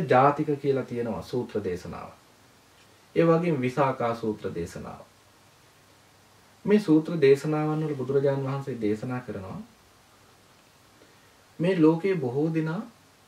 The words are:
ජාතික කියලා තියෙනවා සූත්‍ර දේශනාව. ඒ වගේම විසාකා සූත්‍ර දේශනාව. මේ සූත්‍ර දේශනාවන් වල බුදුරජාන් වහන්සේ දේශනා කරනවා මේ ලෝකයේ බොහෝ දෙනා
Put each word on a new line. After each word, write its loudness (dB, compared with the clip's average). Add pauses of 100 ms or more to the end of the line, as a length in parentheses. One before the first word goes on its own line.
ජාතික 4
කියලා 0
තියෙනවා -6
සූත්‍ර -4
දේශනාව. -8 (1080)
ඒ 4
වගේම 2
විසාකා 0
සූත්‍ර -6
දේශනාව. -10 (1600)
මේ 6
සූත්‍ර 4
දේශනාවන් 2
වල -4
බුදුරජාන් 0
වහන්සේ -6
දේශනා -4
කරනවා -12 (2000)
මේ 2
ලෝකයේ 4
බොහෝ -2
දෙනා -4 (460)